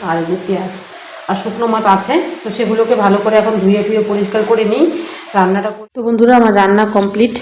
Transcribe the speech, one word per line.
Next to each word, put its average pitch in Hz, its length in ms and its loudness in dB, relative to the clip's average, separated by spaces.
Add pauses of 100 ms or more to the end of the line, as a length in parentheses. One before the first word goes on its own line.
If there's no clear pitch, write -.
আর 165 140 -2
এই 160 80 -4
যে 185 60 -2 (100)
পেঁয়াজ, 185 260 -4 (580)
আর 196 120 -2
শুকনো 233 300 -6
মাছ 214 120 -2 (120)
আছে, 233 180 -2 (280)
তো 226 140 -8
সেগুলোকে 226 380 0 (100)
ভালো 196 200 4
করে 220 180 0
এখন 220 200 0
ধুয়ে 202 240 4
টুয়ে 214 240 0
পরিষ্কার 202 400 -2
করে 220 220 2
নিই, 277 120 2 (520)
রান্নাটা 196 400 0
কর-, 214 180 -18
তো 254 120 -8
বন্ধুরা 233 340 4
আমার 220 200 4
রান্না 202 240 4 (120)
কমপ্লিট। 208 460 0